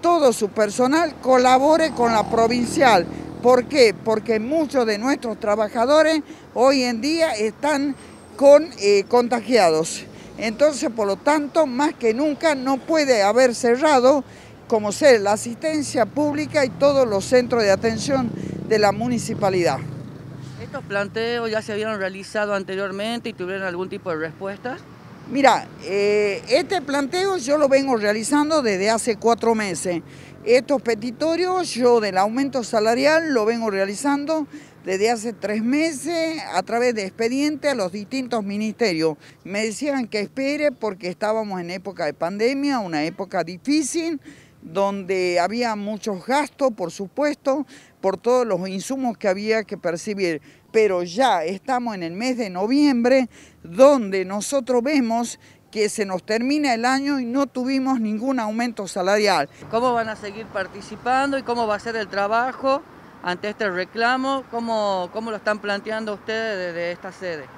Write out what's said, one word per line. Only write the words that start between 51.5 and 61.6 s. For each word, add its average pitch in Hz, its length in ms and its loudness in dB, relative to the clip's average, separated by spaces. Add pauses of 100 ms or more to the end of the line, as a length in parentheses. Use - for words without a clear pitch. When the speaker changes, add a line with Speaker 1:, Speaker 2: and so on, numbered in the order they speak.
Speaker 1:
en 185 80 -8
el 165 100 -8
mes 240 260 -4
de 226 100 -4
noviembre, 247 800 2 (340)
donde 196 600 4
nosotros 233 580 -2
vemos 240 560 0 (320)
que 214 200 -2
se 208 160 -4
nos 185 180 -6
termina 262 480 0
el 226 140 -2
año 269 340 0
y 247 60 -4
no 269 200 0
tuvimos 262 540 -2
ningún 226 400 -2
aumento 220 480 -4
salarial. 190 640 2 (200)
Speaker 2:
¿Cómo 240 220 0
van 226 160 -2
a 214 80 -10
seguir 208 300 -14
participando 240 880 -4
y 262 60 -4
cómo 240 240 -2